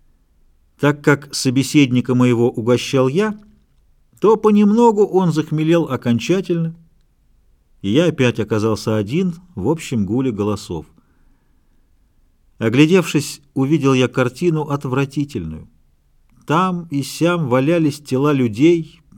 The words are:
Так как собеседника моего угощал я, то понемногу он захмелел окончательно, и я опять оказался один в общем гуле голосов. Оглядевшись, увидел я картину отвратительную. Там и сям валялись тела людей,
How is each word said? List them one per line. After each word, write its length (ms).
Так 220
как 320
собеседника 800
моего 360
угощал 580
я, 300
то 160
понемногу 680
он 280
захмелел 520
окончательно, 920
и 80
я 160
опять 340
оказался 560
один 380
в 140
общем 380
гуле 260
голосов. 540
Оглядевшись, 840
увидел 420
я 140
картину 540
отвратительную. 1080
Там 440
и 120
сям 460
валялись 520
тела 320
людей, 680